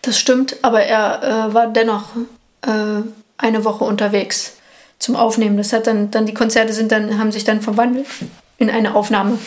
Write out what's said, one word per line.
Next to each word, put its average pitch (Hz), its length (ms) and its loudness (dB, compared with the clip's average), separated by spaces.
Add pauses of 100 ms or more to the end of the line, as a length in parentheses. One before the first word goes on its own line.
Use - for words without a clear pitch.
Das 233 160 0
stimmt, 262 440 2
aber 226 200 4
er, 220 680 0
äh, 208 40 -6
war 233 140 4
dennoch, 220 420 0 (520)
äh, 214 400 -2 (360)
eine 220 280 0
Woche 214 180 0
unterwegs 208 680 -2 (460)
zum - 160 0
Aufnehmen. 220 420 2
Das 202 160 0
hat 220 140 0
dann, 208 240 0
dann 220 160 0
die 214 80 -4
Konzerte 226 380 2
sind 220 180 0
dann, 214 260 0
haben 214 140 0
sich 208 120 -6
dann 214 180 0
verwandelt 247 440 0 (520)
in 220 120 2
eine 214 240 0
Aufnahme. 208 540 0